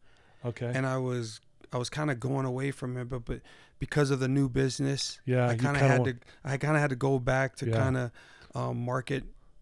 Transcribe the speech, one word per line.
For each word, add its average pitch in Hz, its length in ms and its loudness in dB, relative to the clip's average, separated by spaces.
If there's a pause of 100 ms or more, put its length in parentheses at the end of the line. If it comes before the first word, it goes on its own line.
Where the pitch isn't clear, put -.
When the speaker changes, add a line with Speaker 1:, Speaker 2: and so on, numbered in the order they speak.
(460)
Speaker 1:
Okay. 120 280 -4
Speaker 2:
And 131 120 0
I 131 140 -2
was, 123 420 -4 (320)
I 127 40 -4
was 123 120 -2
kinda 151 260 -2
going 135 300 -2
away 131 260 -2
from 127 240 -6
it, 123 140 -8
but, 123 160 -8
but 120 160 -6 (380)
because 143 300 2
of 135 120 2
the 131 80 2
new 139 180 4
business, 135 760 -2
Speaker 1:
Yeah, 123 240 2
Speaker 2:
I - 20 2
Speaker 1:
you 117 80 0
Speaker 2:
kinda 139 220 2
Speaker 1:
kinda 135 140 8
Speaker 2:
had 135 40 6
Speaker 1:
wa- 123 60 2
Speaker 2:
to, 131 100 -2 (300)
I 139 120 -2
kinda 151 220 2
had 147 120 2
to 131 40 -2
go 135 240 2
back 131 380 0
to 131 100 -6
Speaker 1:
Yeah. 113 160 4
Speaker 2:
kinda, 127 280 0 (440)
um, 123 300 -4
market 127 400 -4 (360)